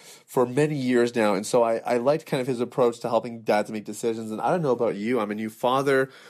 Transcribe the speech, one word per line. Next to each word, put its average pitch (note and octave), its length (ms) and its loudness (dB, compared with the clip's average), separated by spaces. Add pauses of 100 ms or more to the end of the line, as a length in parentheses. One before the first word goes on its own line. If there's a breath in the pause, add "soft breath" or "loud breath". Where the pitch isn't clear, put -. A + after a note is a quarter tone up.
(260 loud breath)
for B2+ 180 0
many D3 300 0
years B2 400 2
now. G#2+ 200 4
And G#2 120 -2
so B2 160 4
I, A2+ 140 2
I A#2+ 220 -2
liked C#3+ 280 0
kind C#3+ 140 -2
of B2+ 80 -4
his A#2+ 100 -2
approach A#2+ 420 0
to A#2+ 80 -6
helping A#2 340 -2
dads G#2+ 280 0
make G#2+ 140 -8
decisions. A2+ 480 -6
And G#2 80 -6
I B2+ 100 -2
don't F3 120 0
know C3+ 100 2
about A2 240 0
you, A2+ 240 -2
I'm G#2 100 -2
a G#2 60 -6
new A2 120 -6
father, C3+ 600 0 (200 loud breath)